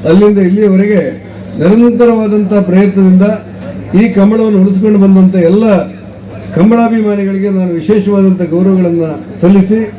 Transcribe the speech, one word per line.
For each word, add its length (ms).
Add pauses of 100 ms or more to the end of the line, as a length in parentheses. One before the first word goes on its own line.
(100)
ಅಲ್ಲಿಂದ 300 (100)
ಇಲ್ಲಿಯವರೆಗೆ 520 (600)
ನಿರಂತರವಾದಂಥ 920 (160)
ಪ್ರಯತ್ನದಿಂದ 560 (760)
ಈ 40 (140)
ಕಂಬಳವನ್ನು 460
ಉಳಿಸ್ಕೊಂಡು 400
ಬಂದಂಥ 320 (160)
ಎಲ್ಲ 140 (880)
ಕಂಬಳಾಭಿಮಾನಿಗಳಿಗೆ 1000
ನಾನು 220
ವಿಶೇಷವಾದಂಥ 640 (120)
ಗೌರವಗಳನ್ನ 540 (340)
ಸಲ್ಲಿಸಿ 380 (200)